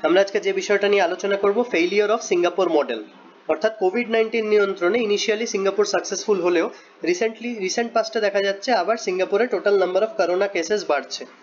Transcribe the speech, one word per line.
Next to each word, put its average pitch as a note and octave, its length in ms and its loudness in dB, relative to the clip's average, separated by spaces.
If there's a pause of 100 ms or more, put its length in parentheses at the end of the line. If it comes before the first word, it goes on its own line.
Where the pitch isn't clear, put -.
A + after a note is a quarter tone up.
আমরা E3+ 180 4
আজকে G3 180 0
যে F#3+ 140 -2
বিষয়টা G3+ 360 0
নিয়ে G3+ 120 4
আলোচনা F#3 360 -2
করব, G3+ 340 2
failure F#3+ 360 2
of A3 120 2 (140)
Singapore F3 440 2
model, A#2+ 220 0 (480)
অর্থাৎ A3 320 -2
কোভিড G3+ 300 0
নাইনটিন A3+ 380 0
নিয়ন্ত্রণে G3 520 2
initially G#3 460 0
Singapore G3+ 400 0
successful F#3+ 560 -2
হলেও F3 280 2 (340)
recently, A3+ 560 -2
recent A3+ 340 -4
পাস্টে A3+ 260 -2
দেখা G3+ 220 0
যাচ্ছে G3 300 -2
আবার G#3 260 2
সিঙ্গাপুরে F#3+ 460 0
total G#3 300 0
number F#3 280 2
of A3 200 -2
corona F3+ 340 2
cases F3 320 -2
বাড়ছে। C#3 380 -4 (180)